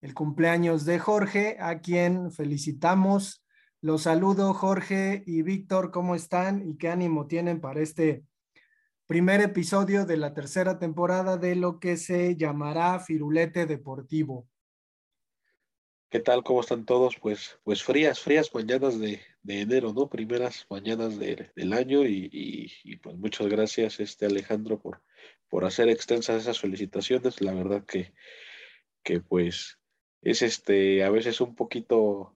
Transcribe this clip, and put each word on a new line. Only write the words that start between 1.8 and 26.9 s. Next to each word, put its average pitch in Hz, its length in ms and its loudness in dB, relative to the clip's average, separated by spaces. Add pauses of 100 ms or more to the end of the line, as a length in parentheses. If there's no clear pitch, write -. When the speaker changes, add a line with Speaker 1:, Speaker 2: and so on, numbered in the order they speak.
Speaker 1:
quien 175 500 0
felicitamos. 165 1120 2 (380)
Los 156 220 0
saludo, 190 500 4
Jorge 196 720 0
y 165 140 0
Víctor, 185 500 -2
¿cómo 180 240 -2
están 185 540 -2
y 151 80 -8
qué 165 140 -2
ánimo 165 380 0
tienen 170 340 -2
para 143 180 -6
este 156 440 0 (840)
primer 180 340 4
episodio 196 640 2
de 170 140 0
la 147 160 -4
tercera 180 440 -2
temporada 180 600 0
de 180 180 0
lo 180 240 -2
que 175 160 -2
se 175 400 0
llamará 156 640 0
Firulete 160 640 0
Deportivo? 139 840 -6 (1600)
Speaker 2:
¿Qué 113 100 0
tal? 123 240 2
¿Cómo 127 160 2
están 117 240 -4
todos? 127 320 2
Pues, - 480 -6
pues 104 180 -2
frías, 143 380 2
frías 151 340 2
mañanas 123 440 0
de, 107 240 -4 (200)
de 101 200 -4
enero, 113 320 0
¿no? 139 140 0
Primeras 120 600 -4
mañanas 110 500 -4
de, - 360 -8
del 92 180 -4
año 131 320 2
y, 98 260 -2
y, - 400 -10 (140)
y, 107 120 -16
pues, - 200 -16
muchas 104 320 -4
gracias, 107 520 0
este, 104 240 -6
Alejandro, 107 560 -2
por, - 220 -14 (480)
por - 160 0
hacer 117 240 2
extensas 113 500 0
esas 117 200 -4
felicitaciones. 101 840 -2